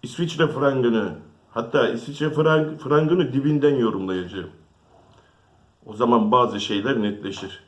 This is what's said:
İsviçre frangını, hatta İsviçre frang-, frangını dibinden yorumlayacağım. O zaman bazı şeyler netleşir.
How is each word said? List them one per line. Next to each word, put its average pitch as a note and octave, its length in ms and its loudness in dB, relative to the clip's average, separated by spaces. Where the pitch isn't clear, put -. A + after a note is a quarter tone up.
İsviçre E3 440 -2
frangını, A#2+ 680 0
hatta A#2 380 0
İsviçre C#3+ 360 -6
frang-, D#3 520 2
frangını D3+ 560 2
dibinden D3 420 2
yorumlayacağım. F#2+ 760 -2
O A2 80 -16
zaman A2+ 380 4
bazı A#2 280 2
şeyler A2+ 420 -2
netleşir. G2 680 -8